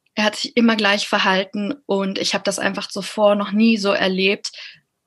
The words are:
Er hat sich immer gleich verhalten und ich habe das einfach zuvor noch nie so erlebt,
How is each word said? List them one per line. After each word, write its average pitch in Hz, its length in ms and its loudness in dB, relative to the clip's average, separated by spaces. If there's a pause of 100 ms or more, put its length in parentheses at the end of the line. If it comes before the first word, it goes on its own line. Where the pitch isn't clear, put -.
(140)
Er 214 100 -2
hat 208 120 0
sich - 200 -8
immer 226 200 4
gleich 208 320 0
verhalten 202 680 0 (100)
und 196 320 -2
ich - 160 -2
habe 196 100 -6
das 196 140 -4
einfach 196 300 -4
zuvor 208 480 2
noch 202 160 -4
nie 220 260 4
so 196 140 0
erlebt, 190 600 0 (540)